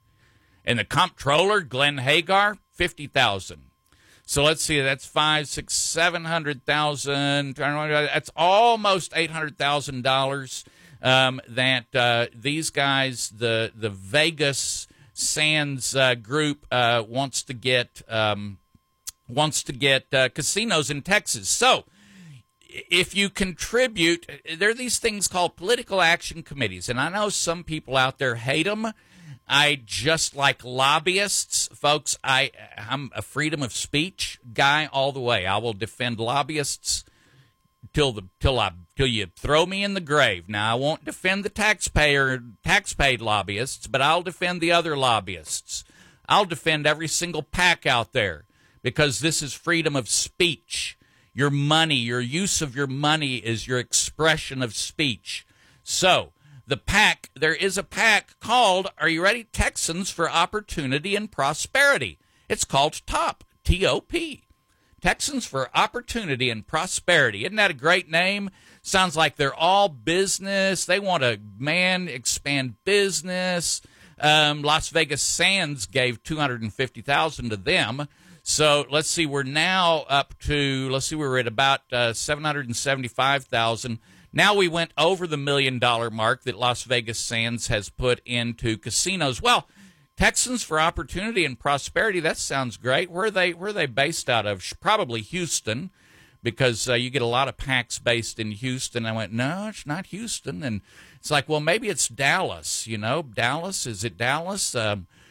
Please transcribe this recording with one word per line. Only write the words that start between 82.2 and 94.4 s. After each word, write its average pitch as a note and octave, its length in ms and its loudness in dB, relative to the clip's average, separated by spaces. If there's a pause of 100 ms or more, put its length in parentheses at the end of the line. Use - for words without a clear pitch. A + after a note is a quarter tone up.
hundred C#3+ 240 -2
and A#2 80 -6
seventy-five C3+ 680 0
thousand. A2+ 520 0 (340)
Now G3 220 4
we G3 140 4
went E3 280 -2
over F3 300 2
the D3+ 120 -4
million C#3 420 0
dollar A#2 320 2
mark A2+ 320 0
that G#2+ 140 -6
Las B2 260 0
Vegas A#2 340 -2
Sands A#2 500 -4
has G#2 220 -2
put B2 360 0
into A#2 520 -2
casinos. D3 640 -2
Well, A#3 260 2 (480)
Texans A3+ 460 0
for D#3 180 -2
Opportunity E3+ 640 0
and B2+ 140 -6
Prosperity, F3+ 600 0
that D#3+ 180 0
sounds C3 400 -4
great. D3 320 0
Where F3 160 -4
are G#3+ 60 0
they, F3+ 220 0
where F3 160 -8
are G#3 40 -6
they E3+ 140 -2
based C#3 420 -2
out A2+ 160 2